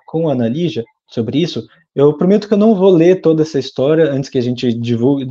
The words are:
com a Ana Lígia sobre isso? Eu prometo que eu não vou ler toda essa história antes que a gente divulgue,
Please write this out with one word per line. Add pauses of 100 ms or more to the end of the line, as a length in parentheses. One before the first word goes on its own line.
com
a
Ana
Lígia (240)
sobre
isso? (300)
Eu
prometo
que
eu
não
vou
ler
toda
essa
história
antes
que
a
gente
divulgue,